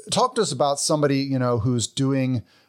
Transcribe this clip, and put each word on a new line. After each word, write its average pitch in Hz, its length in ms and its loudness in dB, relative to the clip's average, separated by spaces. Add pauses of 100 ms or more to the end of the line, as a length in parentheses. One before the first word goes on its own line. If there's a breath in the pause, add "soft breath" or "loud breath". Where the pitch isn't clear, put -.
(100)
Talk 247 260 0
to 226 60 0
us 156 100 -2
about 143 260 0
somebody, 147 400 0
you 135 200 -2
know, 123 200 2
who's 120 280 0
doing 131 560 0 (260 soft breath)